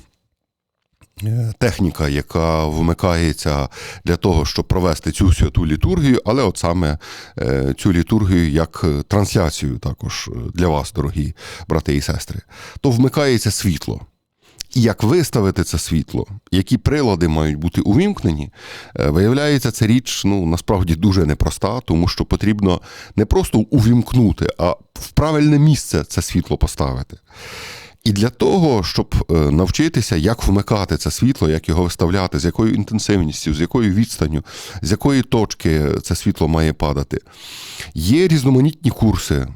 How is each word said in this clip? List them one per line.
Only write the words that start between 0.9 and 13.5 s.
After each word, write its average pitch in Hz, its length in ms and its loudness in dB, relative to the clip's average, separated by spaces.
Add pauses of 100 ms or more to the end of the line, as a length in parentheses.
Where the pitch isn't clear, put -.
е, 113 360 -2
техніка, 85 500 0
яка 80 560 0
вмикається 82 1040 0 (360)
для 85 120 0
того, 80 280 2
щоб - 220 -4
провести 87 440 0
цю 92 220 2
святу 90 320 0
літургію, 117 600 2
але 123 180 2
от 92 140 0
саме, 85 400 0 (420)
е, 67 380 0
цю 98 160 2
літургію 90 560 2
як, 80 340 -2
е, 71 240 0
трансляцію 90 680 -2
також, - 560 -8
е, 60 60 -8 (140)
для 87 140 0
вас, 73 260 -2
дорогі 73 420 -4 (320)
брати 78 280 -2
і 71 60 0
сестри, - 380 -6 (420)
то 139 100 2
вмикається 123 600 2